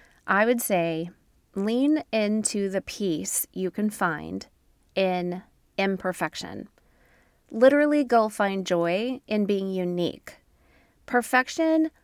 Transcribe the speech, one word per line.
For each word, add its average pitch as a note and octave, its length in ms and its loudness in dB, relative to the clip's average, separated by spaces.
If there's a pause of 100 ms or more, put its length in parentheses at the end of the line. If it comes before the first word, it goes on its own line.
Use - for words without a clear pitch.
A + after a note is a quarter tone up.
(260)
I G3 180 4
would A#3+ 160 2
say E3+ 480 0 (460)
lean B3+ 480 0 (100)
into G#3 560 -2
the F#3+ 140 -4
peace F#3 720 -4
you F#3 160 -4
can G#3 180 -2
find E3+ 580 -4 (480)
in F3+ 480 -2 (340)
imperfection. F#3 920 -4 (840)
Literally D4 540 4
go A#3 240 4
find G3 360 -2
joy F#3 640 0
in G#3+ 180 0
being G3 240 0
unique. F3 680 -4 (680)
Perfection D#4+ 880 0 (140)